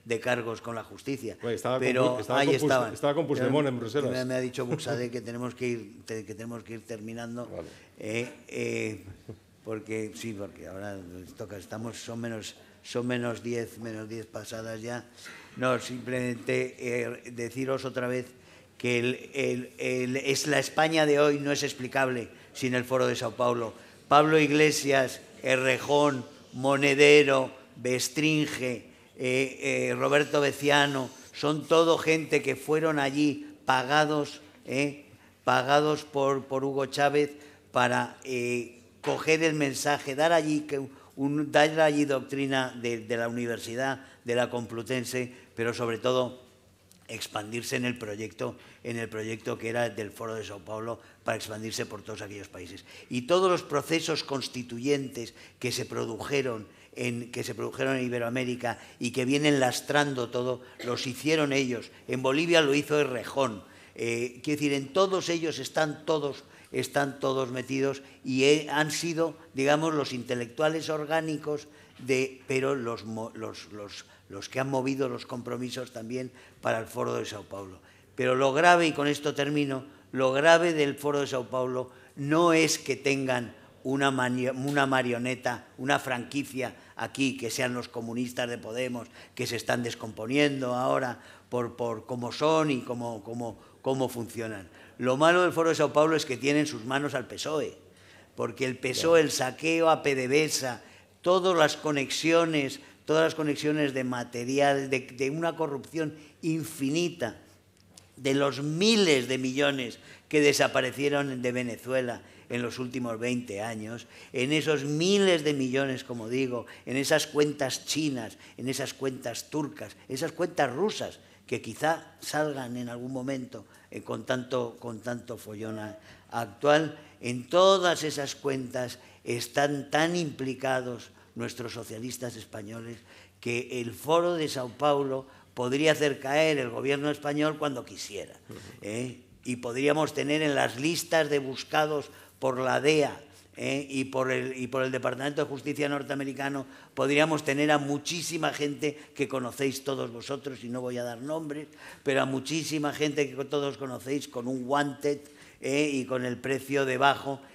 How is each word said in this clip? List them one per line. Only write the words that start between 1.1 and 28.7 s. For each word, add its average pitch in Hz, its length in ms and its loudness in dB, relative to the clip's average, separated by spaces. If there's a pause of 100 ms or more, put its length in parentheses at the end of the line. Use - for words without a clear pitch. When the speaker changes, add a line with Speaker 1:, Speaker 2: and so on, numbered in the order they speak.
Speaker 2:
Bueno, 120 140 -2
estaba 123 220 0
con 127 100 0
Speaker 1:
Pero 127 300 4
Speaker 2:
Bu-, 117 40 -6
estaba 123 200 2
Speaker 1:
ahí 143 60 6
Speaker 2:
con 139 100 6
Pus-, 127 80 0
Speaker 1:
estaban. 127 300 2
Speaker 2:
estaba 143 200 0
con 156 140 0
Puigdemont 135 400 2
en 127 60 -2
Speaker 1:
Me, 117 60 -6
Speaker 2:
Bruselas. 127 460 -2
Speaker 1:
me 127 80 -4
ha 127 60 0
dicho 127 260 -4
Speaker 2:
<laughs> 120 40 -6
Speaker 1:
Buxadé 120 380 -2
que 120 120 -6
tenemos 120 340 -8
que 123 140 -4
ir, 110 360 -6
te-, 110 200 -8
que 107 100 -12
tenemos 113 300 -10
que 117 100 -12
ir 110 100 -14
terminando. 117 600 -10
Speaker 2:
Vale. 90 220 -10 (320)
Speaker 1:
Eh, 117 280 -4 (200)
eh, 113 560 -4 (600)
porque, 110 520 -6
sí, 117 160 -8
porque 95 340 -12
ahora 98 300 -10
nos 90 400 -16
toca, 104 220 -12
estamos, 110 380 -10
son 117 240 -10
menos, 113 360 -8 (260)
son 123 240 -4
menos 120 380 -2
diez, 117 340 -6
menos 110 300 -10
diez 110 180 -10
pasadas 110 560 -10
ya. 120 220 -8 (540)
No, 123 200 2
simplemente, 127 1040 -2
eh, 120 500 -4
deciros 123 540 -4
otra 127 240 -4
vez 127 180 -2 (520)
que 123 200 2
el, 127 360 -2
el, 123 440 -2
el, 127 380 -2
es 135 320 0
la 139 100 4
España 156 480 4
de 147 140 6
hoy 147 180 6
no 143 140 -2
es 143 120 0
explicable 127 640 -2 (300)
sin 127 160 0
el 123 80 2
Foro 127 240 2
de 123 80 0
Sao 120 240 -4
Paulo. 120 340 0 (360)
Pablo 156 300 8
Iglesias, 143 840 4 (240)
Errejón, 131 840 4 (280)
Monedero, 139 960 8 (240)
Bestringe, 127 1120 0 (260)